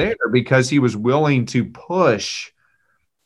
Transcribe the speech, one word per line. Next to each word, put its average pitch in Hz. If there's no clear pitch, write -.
there 123
because 127
he 143
was 113
willing 127
to 120
push, -